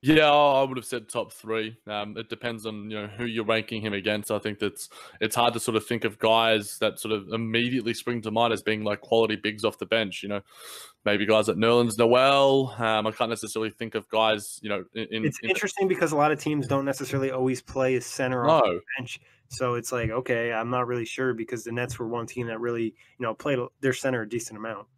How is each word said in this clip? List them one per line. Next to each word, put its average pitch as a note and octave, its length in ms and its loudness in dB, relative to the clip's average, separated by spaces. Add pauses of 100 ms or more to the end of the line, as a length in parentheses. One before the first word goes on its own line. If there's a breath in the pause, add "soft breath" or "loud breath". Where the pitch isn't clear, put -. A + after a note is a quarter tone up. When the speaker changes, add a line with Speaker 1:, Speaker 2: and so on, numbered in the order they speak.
Speaker 1:
Yeah, D3+ 300 8
I, C#3+ 280 8
I C3+ 40 4
would C3 140 -4
have A2+ 80 -10
said A2+ 240 -6
top A#2 200 -4
three. A2 460 -6 (100)
Um, G#2 300 -6
it A2+ 140 -10
depends A#2 340 -8
on, G#2+ 260 -8
you G#2+ 120 -6
know, G#2 40 -8
who G#2 200 -8
you're A2+ 180 -4
ranking A2 380 0
him G#2+ 100 -2
against. G2+ 380 -2
I G#2+ 80 0
think G#2 200 -4
that's, - 300 -4 (320 loud breath)
it's A2 160 -2
hard A#2+ 160 4
to A2+ 80 -4
sort A2+ 160 0
of G#2+ 100 0
think A#2 180 -2
of G#2+ 140 -2
guys A2 600 2
that A2 200 0
sort A2 140 -4
of G2+ 160 -2
immediately A#2 640 -2
spring A#2+ 300 -4
to A2 80 -4
mind A2+ 240 2
as G2 80 -6
being, G#2+ 200 0
like, G#2 200 -2
quality A2 340 2
bigs G#2 260 -6
off A2 140 0
the - 80 -8
bench. G#2+ 380 0
You G2+ 80 -8
know, G2+ 100 -4 (640 loud breath)
maybe G#2 220 2
guys G#2+ 220 4
like F2+ 100 2
Nerlens A2+ 400 4
Noel. C3+ 800 6
Um, A2 280 2
I A2 40 0
can't A2+ 180 -2
necessarily A2 400 -4
think A2 260 -10
of G#2+ 140 -4
guys, A2 540 2
you G#2+ 80 -8
know, G2 140 -4 (100)
in, A2 160 -6
in, A2 160 -4
Speaker 2:
It's - 160 -4
Speaker 1:
in A#2 80 -4
Speaker 2:
interesting F#3+ 360 -2
because E3+ 260 0
a D#3 40 0
lot D3 160 4
of D3+ 80 -2
teams D3+ 260 -2
don't C#3 200 0
necessarily C3+ 440 -4
always C3 300 -2
play C3 360 0
a A#2+ 40 0
center B2+ 480 -2
off D3+ 160 6
the G2+ 60 2
Speaker 1:
No. F2 100 -2 (180)
Speaker 2:
bench. B2 220 -10 (280 soft breath)
So B2 260 -2
it's A#2+ 180 -6
like, A#2+ 160 -2
okay, A#2 420 -2
I'm A#2 200 -2
not B2 160 0
really A#2+ 180 -4
sure, B2+ 300 -2
because A2+ 280 -8
the A#2 100 -8
Nets B2 260 -4
were A#2 100 -6
one A#2 160 -4
team A#2+ 220 -8
that A2+ 140 -6
really, A#2 240 -2
you A2 100 -6 (240 soft breath)
know, A2+ 160 -2
played C#3+ 240 -2 (240)
their C3+ 100 2
center B2+ 300 -2
a G#2+ 60 -8
decent A2+ 280 -8
amount. G#2+ 300 -10 (120)